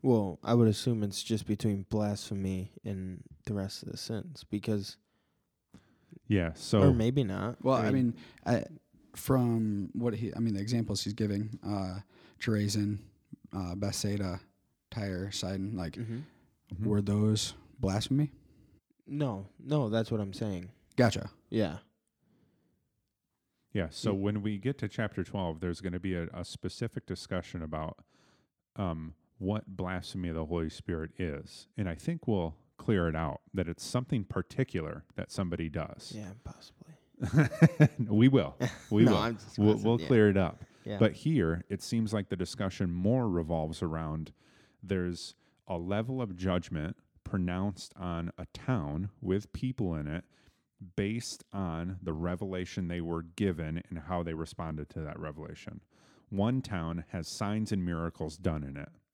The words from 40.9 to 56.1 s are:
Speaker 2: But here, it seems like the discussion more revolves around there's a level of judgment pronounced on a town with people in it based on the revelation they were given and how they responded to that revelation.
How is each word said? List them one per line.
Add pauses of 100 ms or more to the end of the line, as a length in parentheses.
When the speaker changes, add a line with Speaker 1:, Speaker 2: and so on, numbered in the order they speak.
Speaker 2:
But
here,
it
seems
like
the
discussion
more
revolves
around (500)
there's (340)
a
level
of
judgment (260)
pronounced
on
a
town (100)
with
people
in
it (720)
based
on
the
revelation
they
were
given
and (100)
how
they
responded
to
that
revelation. (480)